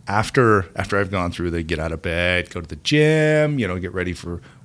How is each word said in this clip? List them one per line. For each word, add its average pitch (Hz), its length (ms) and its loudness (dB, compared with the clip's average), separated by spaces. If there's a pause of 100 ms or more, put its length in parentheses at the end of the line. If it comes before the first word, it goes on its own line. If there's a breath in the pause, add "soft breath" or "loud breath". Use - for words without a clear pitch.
after, 107 600 2 (100)
after 98 240 -2
I've 95 100 -2
gone 90 220 -2
through 87 200 -4
the 85 100 -2
get 80 160 -4
out 80 120 -4
of 82 120 -8
bed, 87 480 0
go 90 100 -8
to 80 80 -10
the 82 80 -12
gym, 151 840 2
you 113 80 0
know, 92 120 -2
get 90 160 -6
ready 90 180 -2
for 85 300 -8 (220 loud breath)